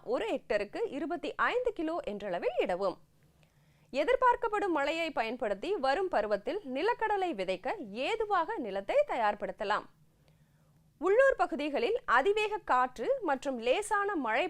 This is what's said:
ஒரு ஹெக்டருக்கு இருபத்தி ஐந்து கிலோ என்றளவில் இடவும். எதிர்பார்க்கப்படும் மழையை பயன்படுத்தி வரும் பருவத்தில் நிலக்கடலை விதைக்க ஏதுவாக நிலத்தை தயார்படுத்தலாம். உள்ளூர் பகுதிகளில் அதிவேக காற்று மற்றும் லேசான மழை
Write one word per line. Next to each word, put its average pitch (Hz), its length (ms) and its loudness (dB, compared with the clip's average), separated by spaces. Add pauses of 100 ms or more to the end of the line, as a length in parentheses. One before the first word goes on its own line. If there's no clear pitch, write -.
ஒரு 285 260 -2
ஹெக்டருக்கு 220 500 -2 (160)
இருபத்தி 294 340 -4 (180)
ஐந்து 466 240 0
கிலோ 320 240 -4 (160)
என்றளவில் 208 520 -4
இடவும். 190 320 0 (960)
எதிர்பார்க்கப்படும் 415 840 2
மழையை 320 400 -2
பயன்படுத்தி 226 540 -2 (120)
வரும் 349 300 0
பருவத்தில் 214 460 -2 (160)
நிலக்கடலை 415 540 0 (100)
விதைக்க 185 360 -4 (300)
ஏதுவாக 415 500 0
நிலத்தை 214 420 -2 (120)
தயார்படுத்தலாம். 208 760 -2 (1120)
உள்ளூர் 480 420 6
பகுதிகளில் 302 580 0 (180)
அதிவேக 415 440 2 (100)
காற்று 254 380 2 (120)
மற்றும் 269 460 -2
லேசான 403 480 2
மழை 262 340 0